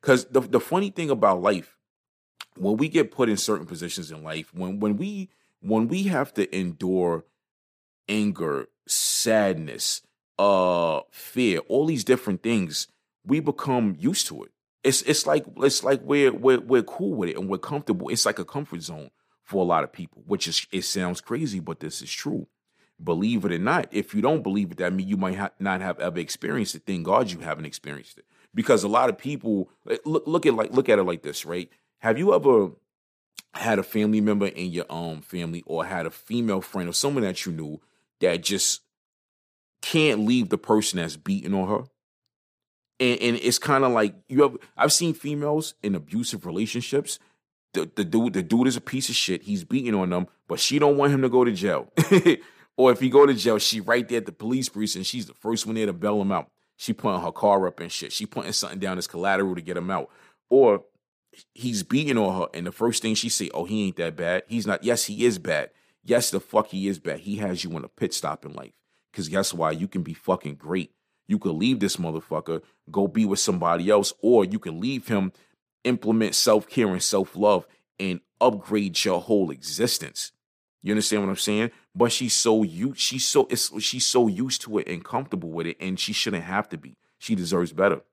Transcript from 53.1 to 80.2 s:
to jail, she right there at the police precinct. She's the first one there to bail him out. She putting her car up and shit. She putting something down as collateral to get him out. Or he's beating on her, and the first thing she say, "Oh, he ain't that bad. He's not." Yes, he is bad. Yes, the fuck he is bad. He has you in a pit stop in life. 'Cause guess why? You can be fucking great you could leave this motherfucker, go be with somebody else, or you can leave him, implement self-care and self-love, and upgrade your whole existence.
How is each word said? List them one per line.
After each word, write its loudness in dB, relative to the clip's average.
to 6
jail, 2
she 0
right 2
there -2
at -2
the -10
police -4
precinct. -4
She's -6
the -20
first -4
one -4
there 0
to 0
bail 0
him 0
out. -4
She -8
putting -2
her -6
car 4
up -6
and -10
shit. -8
She -6
putting -8
something -6
down -4
as -6
collateral 0
to -8
get -8
him -6
out. -4
Or 8
he's -4
beating 0
on 2
her, -2
and -8
the -8
first 0
thing 0
she -2
say, -4
"Oh, -4
he -2
ain't -4
that -4
bad. -2
He's -4
not." -2
Yes, 0
he -2
is 2
bad. -2
Yes, 2
the -2
fuck 0
he -4
is -4
bad. -8
He -6
has -4
you -6
in -8
a -18
pit -6
stop -6
in -14
life. -16
'Cause -8
guess 0
why? 0
You -4
can -4
be -8
fucking -4
great -6
you 0
could -2
leave 2
this 0
motherfucker, -6
go 2
be 2
with 0
somebody 0
else, 4
or 6
you -4
can -8
leave -4
him, 0
implement 2
self-care 4
and 0
self-love, 2
and -4
upgrade 0
your 0
whole 2
existence. -4